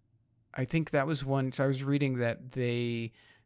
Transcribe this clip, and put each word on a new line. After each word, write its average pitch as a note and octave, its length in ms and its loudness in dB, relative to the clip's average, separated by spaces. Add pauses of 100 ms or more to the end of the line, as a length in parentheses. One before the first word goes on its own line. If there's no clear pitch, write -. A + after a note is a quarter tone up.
(560)
I C3 80 0
think D#3+ 260 0
that C#3 160 2
was C#3+ 180 -2
one, C3+ 260 0
so C3+ 140 0
I - 20 4
was C3+ 160 0
reading C#3 360 2
that A#2+ 340 -2
they, A#2+ 580 -2 (360)